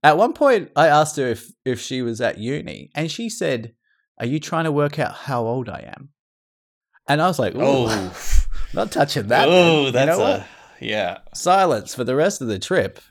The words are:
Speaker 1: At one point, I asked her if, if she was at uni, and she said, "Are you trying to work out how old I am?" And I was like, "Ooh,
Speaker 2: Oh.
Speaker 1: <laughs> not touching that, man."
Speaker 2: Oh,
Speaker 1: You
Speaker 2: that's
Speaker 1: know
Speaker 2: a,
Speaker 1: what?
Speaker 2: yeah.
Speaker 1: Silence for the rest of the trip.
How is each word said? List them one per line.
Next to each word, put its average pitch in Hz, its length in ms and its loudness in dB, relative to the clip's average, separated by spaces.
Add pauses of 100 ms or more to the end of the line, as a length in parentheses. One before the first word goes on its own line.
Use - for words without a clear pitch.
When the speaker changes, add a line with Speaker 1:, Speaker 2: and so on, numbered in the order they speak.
Speaker 1:
At 151 140 6
one 220 160 2
point, 240 420 2
I 160 120 4
asked 151 300 2
her 135 100 -2
if, - 240 -6 (140)
if 127 140 -4
she 127 220 -8
was 117 200 -4
at 117 160 -2
uni, 131 560 -10
and 160 160 -6
she 233 200 -8
said, 127 440 -6 (460)
"Are 117 80 -6
you 147 120 -2
trying 165 260 -6
to 156 60 -2
work 147 280 -2
out 131 160 -4
how 120 320 -4
old 120 220 -4
I - 280 -14
am?" 139 120 -20 (960)
And 147 120 2
I 160 80 2
was 170 120 -2
like, 107 160 -2
"Ooh, 123 40 -6 (300)
Speaker 2:
Oh. 95 560 4 (100)
Speaker 1:
<laughs> - 200 -2
not - 160 -4
touching 139 380 0
that, 131 200 4
man." 180 80 6 (140)
Speaker 2:
Oh, 147 160 2
Speaker 1:
You 131 40 -2
Speaker 2:
that's 139 260 2
Speaker 1:
know 110 60 0
Speaker 2:
a, 98 160 0
Speaker 1:
what? 104 80 -16 (320)
Speaker 2:
yeah. 107 400 -4 (140)
Speaker 1:
Silence 175 600 2
for 127 80 -6
the 127 120 -2
rest 170 260 0
of 127 60 -6
the 101 120 -4
trip. 113 400 -2 (120)